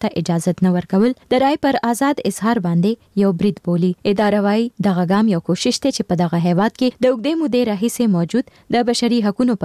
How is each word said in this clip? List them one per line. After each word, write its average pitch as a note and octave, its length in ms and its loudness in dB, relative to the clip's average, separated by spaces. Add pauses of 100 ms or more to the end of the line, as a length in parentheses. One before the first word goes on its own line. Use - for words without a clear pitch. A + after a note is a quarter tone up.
ته G#3+ 200 -2
اجازت E3+ 440 -2
نه F3+ 80 2
ورکول G3 400 0 (200)
د B3+ 100 2
رای C#4+ 180 2
پر C#4 160 0 (120)
آزاد C#4 300 -2 (100)
اظهار A3+ 360 -2
باندې F#3+ 560 -2
یو G3 80 4 (100)
برید G3 300 -2
بولي. F3 200 0 (220)
اداره G#3 360 0
وایي A3+ 200 0 (200)
دغه F3+ 260 0
ګام G#3+ 180 2
یو E3 160 0
کوشش F3 320 -2
دی C4+ 140 0
چې - 180 -6
په E3+ 100 0
دغه E3+ 260 0
هیواد F#3+ 280 0
کې B3+ 240 -2
د B3+ 120 2
اوږدې B3 280 -2
مودې B3 300 0
راهیسې A3+ 340 -2 (120)
موجود G#3+ 600 -2
د A#3+ 140 2
بشري A#3+ 380 0
حقونو A#3+ 360 0